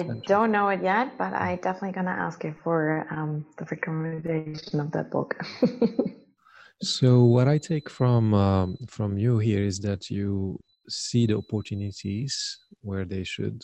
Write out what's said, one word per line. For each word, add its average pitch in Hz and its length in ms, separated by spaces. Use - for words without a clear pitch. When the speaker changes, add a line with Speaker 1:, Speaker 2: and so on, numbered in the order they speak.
Speaker 1:
Fantastic. 117 240
Speaker 2:
don't 214 240
know 202 180
it 190 140
yet, 208 340
but 190 160
I 180 240
Speaker 1:
Mm. 180 40
Speaker 2:
definitely 190 320
gonna 185 180
ask 165 160
you 156 100
for, 156 460
um, 156 360
the 165 80
recommendation 160 1120
of 147 120
that 156 200
book. - 200
<laughs> - 580
Speaker 1:
So 123 420
what 123 240
I 151 120
take 156 300
from, 117 440
um, 95 420
from 101 300
you 117 220
here 104 240
is 98 180
that 101 280
you 98 500
see - 380
the 107 100
opportunities 101 1200
where 95 240
they 95 180
should, 110 400